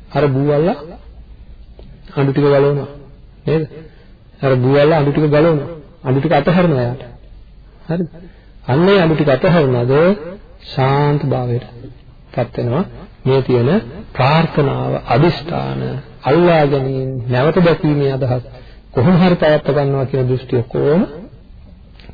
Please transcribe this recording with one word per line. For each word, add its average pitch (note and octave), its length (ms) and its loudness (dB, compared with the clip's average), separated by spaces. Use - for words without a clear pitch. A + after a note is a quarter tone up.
අර D3 180 -2
බූවල්ලා D3 500 0
අඬු C#3 200 0
ටික C#3+ 140 0
ගලවනවා. C#3+ 440 2
නේද? D#3 200 -2
අර C3+ 160 0
බූවල්ලා C#3+ 440 4
අඬු C#3+ 140 0
ටික D3+ 120 0
ගලවනවා. D3 440 2
අඬු C3+ 180 -2
ටික D#3 160 0
අතහරිනවා D#3+ 500 2
යාට. B2 180 -6
හරිද? E3 260 -4
අන්න C3 200 0
ඒ G3+ 140 4
අඬු D#3+ 160 2
ටික D3 160 0
අතහරිනවද C3 600 2
ශාන්ත C#3+ 600 0
භාවයට B2 420 -4
පත් - 260 -6
වෙනවා. B2 300 -2
මේ C3 220 2
තියෙන B2 260 2
ප්‍රාර්ථනාව, C3+ 840 0
අදිෂ්ඨාන, C#3 760 0
අල්ලා E3 440 2
ගැනීම, C3+ 460 -2
නැවත B2+ 340 0
දැකීමේ D3+ 540 2
අදහස් B2+ 320 -2
කොහොම D3 280 2
හරි F3 200 4
පවත්වා D3+ 400 2
ගන්නවා C#3 300 0
කියන C3 180 -2
දෘෂ්ටිය B2 400 -2
කොහොම C#3+ 360 0